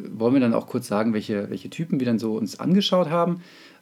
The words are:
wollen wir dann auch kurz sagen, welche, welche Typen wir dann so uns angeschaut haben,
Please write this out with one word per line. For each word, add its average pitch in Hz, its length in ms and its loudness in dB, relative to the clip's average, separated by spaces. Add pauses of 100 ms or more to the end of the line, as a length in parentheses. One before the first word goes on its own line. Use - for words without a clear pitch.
(180)
wollen 120 160 2
wir 139 60 6
dann 117 140 4
auch 113 140 -2
kurz - 180 -4
sagen, 110 280 0
welche, 101 360 -2
welche 107 180 -8
Typen 160 300 -4
wir 127 80 -2
dann 113 140 2
so 113 160 -2
uns 110 240 -4
angeschaut 180 500 2
haben, 170 300 0 (400)